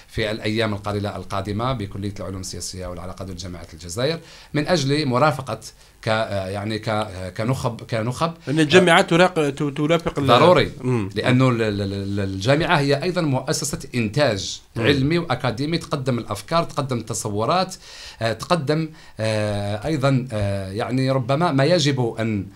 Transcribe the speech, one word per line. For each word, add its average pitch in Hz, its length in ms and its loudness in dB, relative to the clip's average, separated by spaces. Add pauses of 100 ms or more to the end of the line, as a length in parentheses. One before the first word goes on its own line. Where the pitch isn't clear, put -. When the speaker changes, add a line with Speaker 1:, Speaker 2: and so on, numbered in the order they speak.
Speaker 1:
في 107 240 -2
الأيام 110 420 0
القليلة 101 420 -4
القادمة 101 580 -4
بكلية 101 460 -6
العلوم 95 220 -8
السياسية 90 460 -10
والعلاقات 90 420 -10
والجامعة 87 440 -12
الجزائر، 95 460 -4 (340)
من 147 140 0
أجل 147 380 0
مرافقة 131 540 0 (420)
ك-، - 80 -2
آه، 101 380 0
يعني، 101 320 -4
ك-، 107 100 -6
آه، 95 400 -4
كنخب، 113 520 -4
كنخب. 117 520 -4 (140)
Speaker 2:
أن 156 120 0
الجامعات 175 500 6
تراق-، 165 400 4
ت-، 139 280 -4
ترافق 160 420 0
ال-، 143 80 0
Speaker 1:
ضروري. 127 440 6 (100)
Speaker 2:
مم. 120 340 0
Speaker 1:
لأنه 127 340 4
ال-، 117 120 2
ال-، 104 200 0
ال-، 98 380 -2
الجامعة 131 600 2
هي 139 240 0
أيضًا 175 180 -2
مؤسسة 151 580 -2 (160)
إنتاج 113 680 0 (140)
Speaker 2:
مم. 113 80 -2
Speaker 1:
علمي 139 340 2
وأكاديمي، 139 600 -2
تقدم 131 420 -2
الأفكار، 135 440 -2
تقدم 135 340 -4
التصورات، 117 800 -2 (460)
آه، 113 120 0
تقدم، 156 560 0 (300)
آه، 104 680 -2
أيضًا، 139 460 2
آه، 101 400 -2
يعني، 120 400 0
ربما 139 400 2
ما 135 120 4
يجب 135 560 2
أن، 110 260 0 (100)